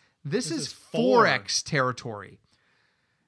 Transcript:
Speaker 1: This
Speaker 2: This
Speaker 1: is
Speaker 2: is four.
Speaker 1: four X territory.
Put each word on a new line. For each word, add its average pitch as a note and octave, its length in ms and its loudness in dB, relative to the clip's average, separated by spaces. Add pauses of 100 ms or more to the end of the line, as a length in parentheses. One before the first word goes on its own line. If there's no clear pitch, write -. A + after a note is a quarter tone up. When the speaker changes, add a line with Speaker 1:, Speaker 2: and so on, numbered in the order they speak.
(280)
Speaker 1:
This E3 220 -4
Speaker 2:
This D#4+ 80 -4
Speaker 1:
is C#3+ 120 -4
Speaker 2:
is - 40 -16
four. - 280 -6 (180)
Speaker 1:
four G#3 80 6
X B2 340 -2
territory. B2 800 -4 (880)